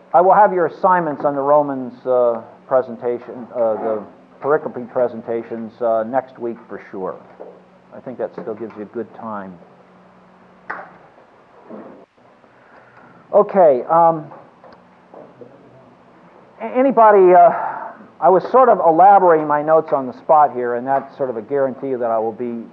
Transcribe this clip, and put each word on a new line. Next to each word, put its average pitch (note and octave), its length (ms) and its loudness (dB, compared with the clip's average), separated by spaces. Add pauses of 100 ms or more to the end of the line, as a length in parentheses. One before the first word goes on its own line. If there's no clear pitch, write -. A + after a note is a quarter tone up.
(140)
I E3 80 4
will F#3 140 4
have G3 180 4
your F3 140 -2
assignments E3+ 580 -2
on C#3+ 80 -2
the C#3 80 -6
Romans, C#3 640 -2
uh, A#2+ 380 0 (240)
presentation, A#2+ 880 -6
uh, A2+ 260 -2
the A2 220 -6 (380)
pericope C3+ 500 -6
presentations, A2+ 920 -8
uh, A2+ 220 -2
next B2+ 340 -8
week A#2+ 200 -10 (120)
for G2 100 -14 (120)
sure. F#2 280 -10 (720)
I A2 80 -20
think A#2+ 200 -18
that G#2 140 -8
still - 200 -12
gives G#2+ 220 -14
you G#2+ 80 -14
a G2 100 -18
good A2+ 220 -12
time. G2 420 -14 (3750)
Okay, F#3 560 2
um, E3 420 0 (2250)
a-, A3 40 -14
anybody, A3 680 6
uh, F3 360 6 (500)
I D#3+ 100 2
was F3+ 220 2
sort B3+ 180 4
of G#3 80 4
elaborating E3+ 680 4
my D3 160 -2
notes D#3+ 300 0
on C3+ 120 -4
the B2 80 -12
spot D3+ 400 2
here, B2 220 -6
and A#2+ 100 -6
that's C3+ 320 -4
sort C3 140 -6
of A2+ 60 -8
a A2+ 40 -10
guarantee C3+ 540 -4
that A#2 160 -4
I A2+ 80 -2
will A2 160 -6
be A#2 380 -10